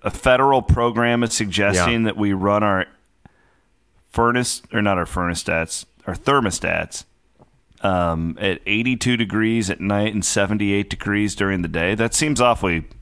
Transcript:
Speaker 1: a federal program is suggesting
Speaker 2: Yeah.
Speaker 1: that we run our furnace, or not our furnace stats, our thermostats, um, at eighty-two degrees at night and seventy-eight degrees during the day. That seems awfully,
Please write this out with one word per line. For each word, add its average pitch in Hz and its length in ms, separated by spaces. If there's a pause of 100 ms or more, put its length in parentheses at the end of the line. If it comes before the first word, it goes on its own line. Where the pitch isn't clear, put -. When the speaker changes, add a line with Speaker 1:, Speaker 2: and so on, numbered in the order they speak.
Speaker 1:
a 104 100
federal 131 500
program 120 600
is 113 100
suggesting 101 680
Speaker 2:
Yeah. 113 60
Speaker 1:
that 101 100
we 104 160
run 101 280
our 98 260 (1200)
furnace, 120 500 (120)
or 110 80
not 101 160
our 85 80
furnace 87 380
stats, 82 420 (200)
our 92 100
thermostats, 90 880 (760)
um, 85 580
at 98 260
eighty-two 120 500
degrees 110 540
at - 100
night 101 340
and 101 120
seventy-eight 101 640
degrees 101 440
during 98 280
the 82 80
day. 85 260
That 113 180
seems 147 280
awfully, 98 420 (180)